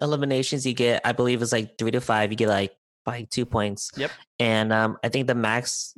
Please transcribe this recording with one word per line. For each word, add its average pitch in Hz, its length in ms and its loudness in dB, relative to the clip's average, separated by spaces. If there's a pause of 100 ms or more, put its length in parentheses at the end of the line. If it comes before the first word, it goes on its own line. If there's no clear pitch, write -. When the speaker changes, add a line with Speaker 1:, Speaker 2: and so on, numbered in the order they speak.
Speaker 1:
eliminations 139 640 0
you 127 80 0
get, 120 320 2
I 120 60 2
believe, 123 300 0
is, 117 100 -2
like, 110 260 -2
three 113 140 0
to 123 100 0
five, 107 300 2
you 110 60 -4
get, 113 100 2
like, 98 260 0 (300)
by 120 280 -6
two 123 160 -2
points. 104 500 -2
Speaker 2:
Yep. 139 140 -4 (280)
Speaker 1:
And, 110 320 2
um, 110 320 2
I 117 60 0
think 131 180 -2
the 127 80 2
max 117 640 -2